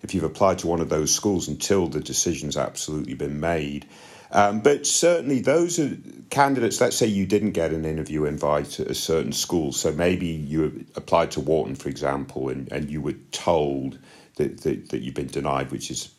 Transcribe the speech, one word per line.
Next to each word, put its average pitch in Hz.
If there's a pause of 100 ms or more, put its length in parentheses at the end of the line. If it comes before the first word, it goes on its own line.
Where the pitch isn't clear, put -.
if -
you've 82
applied 90
to 85
one 85
of 80
those 78
schools 98
until 87
the 73
decision's 76
absolutely 71
been 71
made. 76 (460)
Um, 101
but 143
certainly 160
those 165
are 143 (340)
candidates, 135
let's 120
say 120
you 98
didn't 104
get 82
an 80
interview 76
invite 73
at -
a -
certain 78
school. 78
So 78
maybe 87
you 76 (100)
applied 82
to -
Wharton, 69
for -
example, 67
and, 65
and 73
you 73
were 71 (160)
told 71 (380)
that, -
that, -
that -
you've 65
been 69
denied, 67
which -
is -